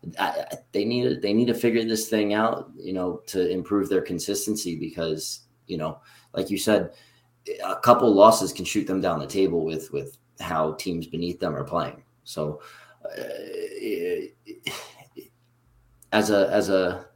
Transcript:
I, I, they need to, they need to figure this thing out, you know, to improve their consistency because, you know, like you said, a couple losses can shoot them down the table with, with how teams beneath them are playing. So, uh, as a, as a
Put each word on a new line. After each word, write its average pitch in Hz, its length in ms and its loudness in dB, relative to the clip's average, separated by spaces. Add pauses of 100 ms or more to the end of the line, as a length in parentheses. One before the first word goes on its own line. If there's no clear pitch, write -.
(180)
I, 87 340 -2
I, - 40 -8 (160)
they 101 140 0
need 123 180 0
to, 127 160 2
they 101 140 0
need 120 140 4
to 117 60 2
figure 113 300 2
this 110 240 -2
thing 104 260 2
out, 110 440 0
you 92 160 -8
know, 90 340 -4
to 90 220 0
improve 95 400 0
their 92 120 2
consistency 95 760 -4
because, 80 640 -6 (260)
you - 100 -6
know, 78 220 -6 (340)
like 95 160 -4
you 98 80 -2
said, 101 340 2 (760)
a 95 100 -2
couple 120 380 6
losses 101 400 8
can 92 120 -8
shoot - 220 -2
them 95 140 0
down 85 180 0
the 69 80 -8
table 85 380 2
with, 80 260 -6
with 69 260 -8 (220)
how 78 340 0
teams 82 320 -6
beneath 85 360 -6
them 82 140 -2
are 65 100 -6
playing. - 360 -4 (220)
So, 76 380 -6 (440)
uh, - 160 -10 (3000)
as 104 180 2
a, 101 200 4
as 95 200 2
a 90 360 0 (100)